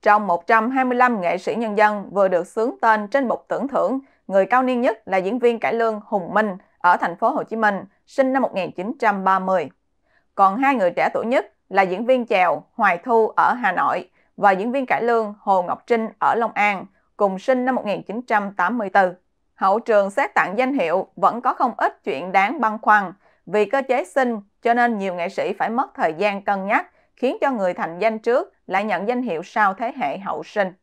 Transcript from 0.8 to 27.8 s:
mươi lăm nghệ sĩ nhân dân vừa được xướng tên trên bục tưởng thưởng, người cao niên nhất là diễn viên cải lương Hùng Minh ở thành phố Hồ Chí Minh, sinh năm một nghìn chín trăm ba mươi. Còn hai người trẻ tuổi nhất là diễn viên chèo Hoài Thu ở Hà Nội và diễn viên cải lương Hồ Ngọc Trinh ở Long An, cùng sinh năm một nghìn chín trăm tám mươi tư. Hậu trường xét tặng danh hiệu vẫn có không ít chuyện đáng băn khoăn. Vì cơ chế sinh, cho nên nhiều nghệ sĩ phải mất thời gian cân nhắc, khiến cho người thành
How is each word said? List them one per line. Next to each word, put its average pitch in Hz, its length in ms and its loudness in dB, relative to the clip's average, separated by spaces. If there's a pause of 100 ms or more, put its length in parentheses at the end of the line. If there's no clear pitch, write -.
mươi 247 140 0
lăm 240 220 4
nghệ 175 180 -2
sĩ - 160 -4
nhân 214 240 -4
dân 208 340 2
vừa 190 160 2
được 180 180 0
xướng 233 340 -2
tên 214 280 2
trên 269 200 0
bục - 200 -4
tưởng 185 200 -4
thưởng, 185 320 -2 (260)
người 190 200 2
cao 247 160 2
niên 254 180 0
nhất 302 280 -2
là 190 80 -2
diễn 190 220 -2
viên 233 200 2
cải 226 160 -2
lương 226 300 -2
Hùng 175 300 -6
Minh 202 220 0 (220)
ở 185 180 4
thành 170 200 -4
phố 226 140 0
Hồ 254 120 -4
Chí 214 140 -8
Minh, 208 280 0 (220)
sinh 262 260 0
năm 269 100 2
một - 120 -2
nghìn 175 180 -4
chín 196 260 -8
trăm 202 260 0
ba 190 140 4
mươi. 185 320 -2 (640)
Còn 190 220 4
hai 269 180 2
người 190 160 2
trẻ 175 240 0
tuổi - 120 -2
nhất 277 260 -2 (160)
là 190 140 2
diễn 190 240 -2
viên 247 200 2
chèo 180 360 2 (120)
Hoài 190 240 2
Thu 226 300 2
ở 165 240 2
Hà 233 200 -2
Nội 165 380 -2 (260)
và 196 140 4
diễn 196 220 0
viên 262 140 -2
cải 143 160 0
lương 226 360 0
Hồ 190 240 0
Ngọc 175 240 -6
Trinh 226 220 0 (100)
ở 143 160 2
Long 220 180 -2
An, 196 340 -2 (300)
cùng 190 220 0
sinh 254 260 0
năm 254 100 0
một - 120 -4
nghìn 175 160 -4
chín 220 200 -10
trăm 208 300 -2
tám 202 260 -2
mươi 196 120 -4
tư. 185 240 4 (400)
Hậu 202 260 0
trường 208 300 2
xét 277 240 -2
tặng 180 240 0
danh 262 140 0
hiệu 180 340 0 (100)
vẫn 190 240 2
có 254 140 0
không 254 220 0
ít - 280 -2
chuyện 175 280 -6
đáng 208 280 0
băn 220 220 -2
khoăn. 208 300 2 (380)
Vì 208 140 2
cơ 269 240 0
chế 262 160 0
sinh, 247 360 -2 (220)
cho 233 120 2
nên 240 240 2
nhiều 190 160 -4
nghệ 175 140 -4
sĩ 185 240 -4
phải 190 180 -4
mất 254 240 -4
thời 175 200 -2
gian 202 280 -2
cân 196 240 -4
nhắc, 277 240 -2 (260)
khiến 285 240 -2
cho 285 100 0
người 190 240 -2
thành 170 240 -8